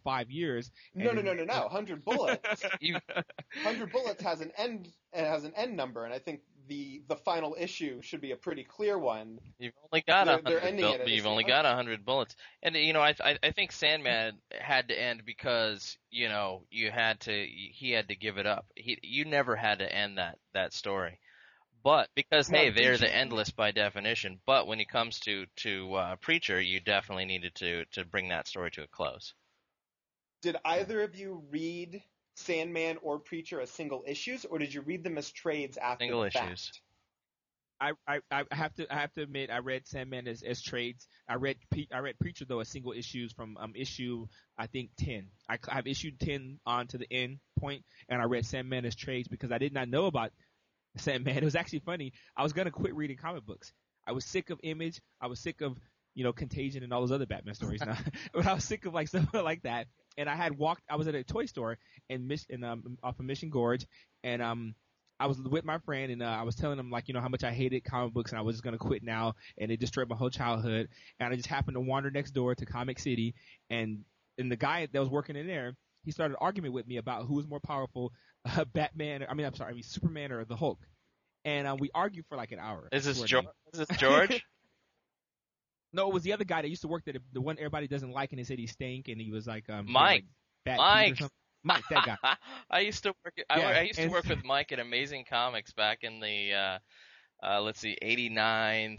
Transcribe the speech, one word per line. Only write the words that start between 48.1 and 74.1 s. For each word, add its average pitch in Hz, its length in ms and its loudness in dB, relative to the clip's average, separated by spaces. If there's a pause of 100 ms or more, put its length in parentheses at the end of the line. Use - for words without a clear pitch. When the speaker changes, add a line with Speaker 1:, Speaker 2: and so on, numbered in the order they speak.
Speaker 1:
I 117 40 2
read 117 200 2
Sandman 127 400 -4
as 113 100 -4
trades 127 320 -6
because 120 240 -6
I 117 60 0
did 139 160 0
not 127 160 -2
know 151 160 2
about 127 260 0 (640)
Sandman. 131 400 0
<laughs> 151 40 0
It - 20 2
was 151 120 4
actually 165 240 -2
funny. 156 340 -6 (240)
I 135 60 2
was 151 100 2
gonna 175 180 0
quit 180 240 -4
reading 143 220 -4
comic 156 280 -8
books. - 280 -14 (340)
I 117 60 -2
was 131 100 -2
sick - 260 -2
of 160 140 -6
Image. 165 380 -6 (180)
I 127 80 -6
was 123 140 -8
sick - 200 -6
of, 131 160 -2 (380)
you 127 80 -4
know, 123 80 2
Contagion 135 520 -6
and 123 100 -6
all 123 80 2
those 123 100 2
other 139 140 0
Batman 104 300 -6
stories 107 300 -4
now. 110 120 -4 (180)
<laughs> - 180 -12
But 175 140 4
I 190 60 4
was 156 100 -2
sick - 220 -6
of, 165 80 -6
like, 156 140 -2
<laughs> - 20 -10
stuff 170 240 2
like 165 300 0
that. 120 240 -4 (300)
And 147 120 -4
I 147 60 0
had 160 220 0
walked, 156 320 0
I 151 60 -2
was 156 120 0
at 151 80 0
a 127 80 -2
toy - 240 -4
store 117 320 -4 (280)
in 127 200 -6
Mich-, 151 220 -4
in, 123 140 -8
um, 120 400 -8
off 127 160 -6
of 127 60 -8
Mission 139 240 -6
Gorge, 123 360 2 (380)
and, 120 180 -2
um, 117 340 -4 (440)
I 139 80 2
was 135 120 0
with 139 240 0
my 156 160 -2
friend, 135 320 -4
and, 120 100 -4
uh, 120 40 -2
I 113 180 -2
was 117 120 -2
telling 143 220 -2
him, 127 140 -6
like, 120 160 -4
you 131 60 -4
know, 123 80 -2
how 123 80 -2
much 127 160 -2
I 120 80 0
hated 127 320 0
comic 123 280 -2
books, 117 180 -2
and 113 80 -6
I - 20 -2
was 113 140 0
just 117 80 -10
gonna 117 140 -4
quit 113 260 -2
now, 113 320 0 (220)
and 110 140 -2
it 113 80 0
destroyed 120 300 -2
my 117 80 -4
whole 127 140 2
childhood. 113 580 0 (300)
And 123 120 0
I 127 60 0
just 120 100 -6
happened 135 280 -2
to 127 60 -2
wander 135 300 0
next 139 200 -2
door 127 240 2
to 127 100 -6
Comic 127 340 -4
City, 117 360 0 (340)
and, 110 340 -4 (340)